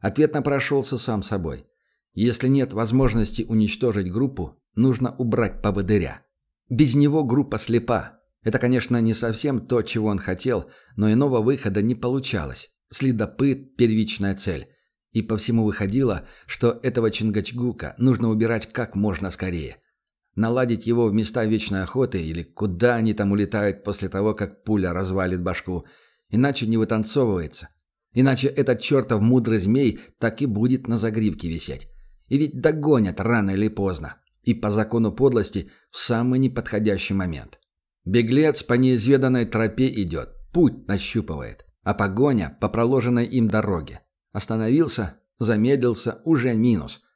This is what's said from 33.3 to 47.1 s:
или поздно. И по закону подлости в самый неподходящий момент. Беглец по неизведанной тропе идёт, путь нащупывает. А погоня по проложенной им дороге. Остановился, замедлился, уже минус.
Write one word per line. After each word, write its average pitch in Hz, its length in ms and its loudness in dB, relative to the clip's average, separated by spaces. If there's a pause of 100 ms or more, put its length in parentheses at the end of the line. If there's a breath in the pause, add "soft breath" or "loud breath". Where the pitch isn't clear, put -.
или 101 180 2
поздно. 92 480 -4 (260)
И 120 120 2
по 107 160 -2
закону 107 420 0
подлости 120 580 0 (200 soft breath)
в - 80 -12
самый 123 400 0
неподходящий 107 760 -2
момент. 85 440 -6 (460)
Беглец 123 580 2
по 120 120 -2
неизведанной 127 720 4
тропе 113 420 0
идёт, 85 420 -4 (220)
путь - 360 2
нащупывает. 82 760 -4 (200)
А 101 100 0
погоня 101 640 0
по 107 80 0
проложенной 120 580 0
им 117 220 2
дороге. 98 520 -2 (320)
Остановился, 113 880 0 (180)
замедлился, 117 880 0
уже 131 300 2
минус. 107 480 0 (140)